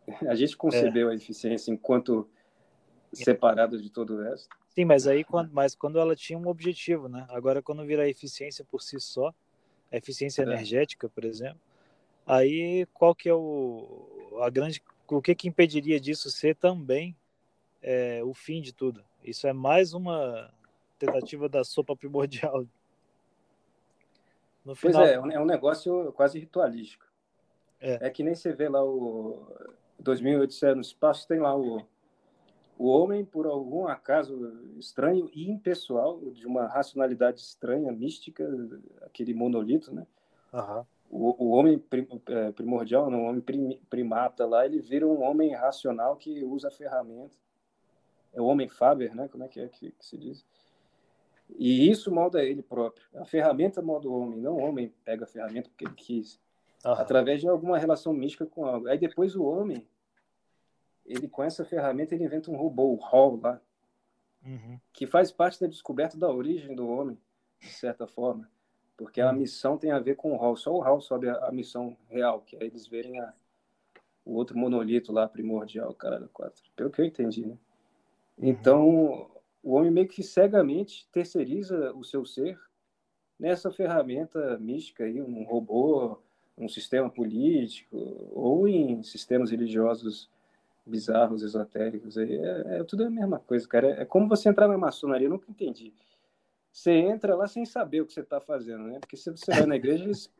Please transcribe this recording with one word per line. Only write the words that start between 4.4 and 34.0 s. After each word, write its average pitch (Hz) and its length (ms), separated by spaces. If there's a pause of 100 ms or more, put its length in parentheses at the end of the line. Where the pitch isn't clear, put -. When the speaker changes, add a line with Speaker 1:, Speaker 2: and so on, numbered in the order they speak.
Speaker 2:
Sim, 180 160
mas 143 220
aí 139 180
quando, 170 280
mas 139 220
quando 151 240
ela 165 160
tinha 165 240
um 170 100
objetivo, 165 600
né? 127 220
Agora, 131 320
quando 151 220
vira 147 180
a 143 60
eficiência 139 560
por - 180
si - 180
só, 139 340 (560)
a 120 60
eficiência 139 460
Speaker 1:
É. - 20
Speaker 2:
energética, 117 640
por 110 160
exemplo, 113 340 (680)
aí 165 680
qual 170 220
que - 120
é 170 60
o, 135 1080
a 123 80
grande, 143 300 (280)
o 147 120
que 170 140
que 180 140
impediria 151 520
disso 143 300
ser 156 260
também, 165 600 (640)
é, 123 400
o 127 120
fim 160 260
de 131 120
tudo? 120 320 (200)
Isso 117 240
é 135 40
mais 151 400
uma 151 600 (480)
tentativa 143 480
da 139 160
sopa 143 320
primordial. 139 680 (2000)
No 135 120
Speaker 1:
Pois - 40
Speaker 2:
final 165 240
Speaker 1:
é, 143 100
é 127 60
um, 139 120
é 151 80
um 151 40
negócio 156 680
quase 139 260
ritualístico. 131 640 (760)
Speaker 2:
É. 131 260
Speaker 1:
É 131 40
que 139 120
nem 160 120
você 165 180
vê 147 160
lá 139 160
o 117 640 (520)
dois 127 220
mil 135 140
e - 60
oito 135 140 (200)
no 131 60
Espaço, - 480
tem 165 120
lá 139 160
o, 120 260 (960)
o 123 100
homem, 190 360
por 160 220
algum 143 400
acaso 131 720 (180)